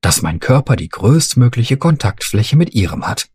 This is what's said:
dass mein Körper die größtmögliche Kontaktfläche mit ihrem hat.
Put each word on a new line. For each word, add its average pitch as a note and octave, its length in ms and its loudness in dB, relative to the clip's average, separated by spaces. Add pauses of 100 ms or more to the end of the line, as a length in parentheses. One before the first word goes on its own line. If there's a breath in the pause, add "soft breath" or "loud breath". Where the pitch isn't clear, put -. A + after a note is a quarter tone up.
dass - 220 -2
mein E2 160 -4
Körper C3 360 2
die D#2 140 -8
größtmögliche B2 880 2
Kontaktfläche C#3+ 800 0
mit E3 180 2
ihrem F2 340 -2
hat. - 280 -8